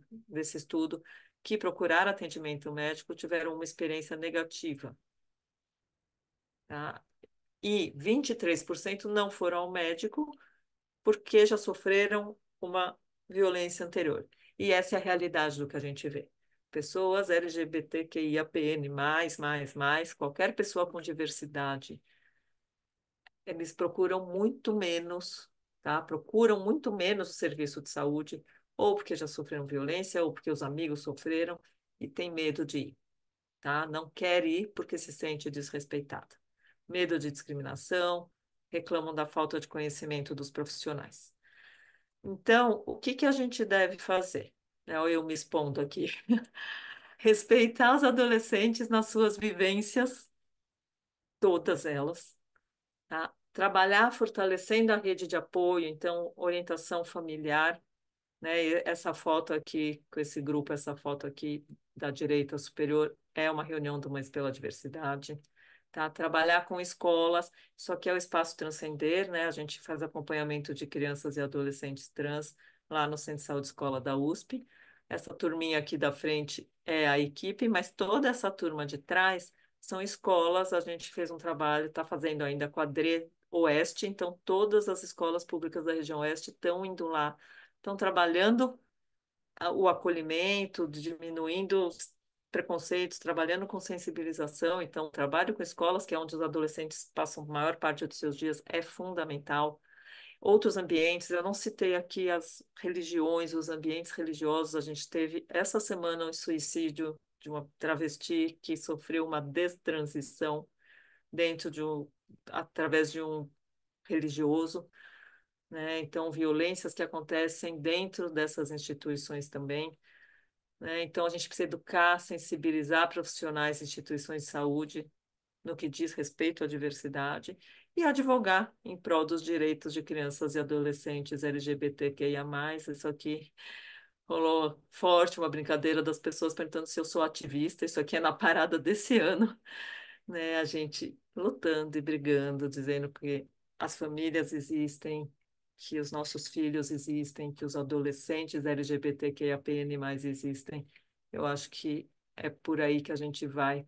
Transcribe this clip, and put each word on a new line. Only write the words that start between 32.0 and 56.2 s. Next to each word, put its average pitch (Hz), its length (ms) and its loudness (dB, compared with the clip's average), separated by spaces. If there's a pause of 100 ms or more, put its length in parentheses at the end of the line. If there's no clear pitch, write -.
tem 175 240 -6
medo 160 320 0
de 151 160 -4
ir, 110 180 -6 (640)
tá? 151 240 0
Não 156 240 -6
quer 175 340 2
ir 175 300 0
porque 170 240 -4
se - 140 -6
sente 151 380 -4
desrespeitado. 143 840 -8 (500)
Medo 170 320 0
de 147 120 -2
discriminação, 160 1000 -2 (380)
reclamam 165 460 -2
da 151 100 0
falta 156 340 -2
de 147 80 -6
conhecimento 151 680 -4
dos 139 160 -8
profissionais. - 840 -8 (880)
Então, 226 640 4
o - 120 -6
que 247 180 -4
que 269 100 0
a 277 80 6
gente 247 320 0
deve 190 340 4
fazer? - 540 -2 (340)
É, 170 80 -6
eu 160 300 2
me 160 80 -4
expondo 147 480 -2
aqui. - 320 -2 (160)
<laughs> - 240 2 (640)
Respeitar 233 800 8
os 294 80 6
adolescentes 233 840 4
nas 220 160 6
suas 214 320 4
vivências, 208 920 2 (1080)
todas 175 460 4
elas, 147 500 -4 (720)
tá? 160 240 -4 (220)
Trabalhar 196 580 6
fortalecendo 214 800 4
a 208 40 6
rede 190 300 0
de 170 80 -2
apoio, 175 520 2
então, 170 500 -4